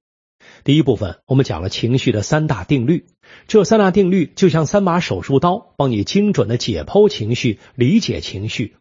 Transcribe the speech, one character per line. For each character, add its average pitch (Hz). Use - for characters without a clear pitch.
第 139
一 156
部 135
分， 95
我 131
们 135
讲 85
了 90
情 123
绪 131
的 104
三 156
大 110
定 123
律。 170
这 214
三 220
大 196
定 185
律 185
就 190
像 160
三 202
把 175
手 95
术 135
刀， 180
帮 139
你 104
精 202
准 123
地 117
解 87
剖 202
情 117
绪、 113
理 147
解 -
情 98
绪、 -